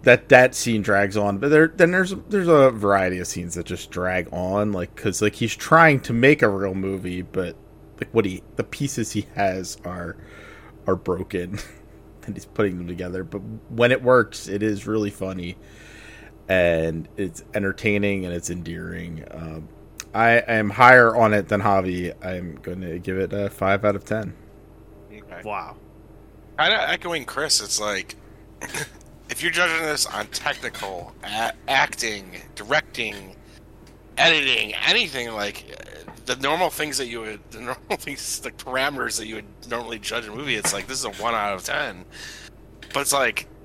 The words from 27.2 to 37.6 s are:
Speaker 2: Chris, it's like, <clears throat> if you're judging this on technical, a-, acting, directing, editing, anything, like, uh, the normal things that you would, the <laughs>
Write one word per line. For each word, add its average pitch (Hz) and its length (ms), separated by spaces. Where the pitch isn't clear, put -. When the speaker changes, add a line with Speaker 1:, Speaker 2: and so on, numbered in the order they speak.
Speaker 2:
Chris, 139 360
it's 104 180
like, 101 360
<clears throat> - 220
if - 140
you're 170 80
judging 160 340
this 151 220
on 104 200
technical, 107 880
a-, 110 280
acting, 113 640
directing, 107 800
editing, 131 560
anything, 147 460
like, 104 320
uh, - 340
the 123 120
normal 156 320
things 151 280
that 131 100
you 117 140
would, 107 180
the 110 80
<laughs> - 20